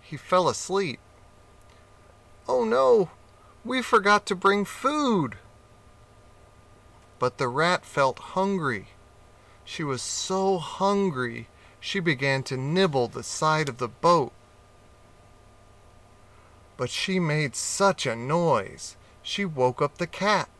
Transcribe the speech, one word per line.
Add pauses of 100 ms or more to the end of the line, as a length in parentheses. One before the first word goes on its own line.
he
fell
asleep. (1500)
Oh
no, (540)
we
forgot
to
bring
food. (1800)
But
the
rat
felt
hungry. (760)
She
was
so
hungry, (320)
she
began
to
nibble
the
side
of
the
boat. (2500)
But
she
made
such
a
noise, (260)
she
woke
up
the
cat. (100)